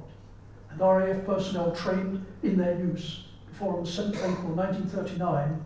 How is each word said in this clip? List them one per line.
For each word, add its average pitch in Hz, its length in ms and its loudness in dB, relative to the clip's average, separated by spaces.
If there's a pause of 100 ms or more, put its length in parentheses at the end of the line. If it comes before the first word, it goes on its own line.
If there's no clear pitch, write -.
(720)
and 151 100 -6
R 190 260 8
A 190 80 2
F 190 100 -2
personnel 180 500 2
trained 190 500 0 (160)
in 185 160 4
their 175 220 4
use - 460 -2 (220)
before 185 300 -2
on 170 60 -2
the 170 60 -4
seventh 208 340 -2
of 180 80 2
April 170 240 -2
nineteen 196 320 0
thirty-nine, 165 800 0